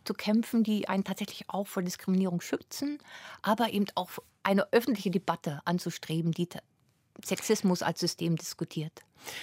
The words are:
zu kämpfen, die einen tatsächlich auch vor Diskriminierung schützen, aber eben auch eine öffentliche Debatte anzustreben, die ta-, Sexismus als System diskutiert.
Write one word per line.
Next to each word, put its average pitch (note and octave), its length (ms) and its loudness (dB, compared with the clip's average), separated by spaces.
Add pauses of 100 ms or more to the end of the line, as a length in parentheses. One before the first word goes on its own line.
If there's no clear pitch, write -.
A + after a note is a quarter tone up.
zu A3 100 -4
kämpfen, A3+ 500 2
die G#3+ 240 2
einen F#3+ 160 2
tatsächlich - 460 -6
auch G3 160 -2
vor - 160 -2
Diskriminierung F#3 580 0
schützen, - 580 -6 (440)
aber G#3+ 320 2
eben G3+ 200 2
auch F#3 160 -2 (320)
eine G3 300 4
öffentliche A3+ 380 4
Debatte E3+ 560 -2
anzustreben, E3+ 680 0
die E3+ 140 0
ta-, - 160 -14 (600)
Sexismus F#3+ 600 2
als - 180 -2
System E3+ 360 0
diskutiert. - 680 -8 (400)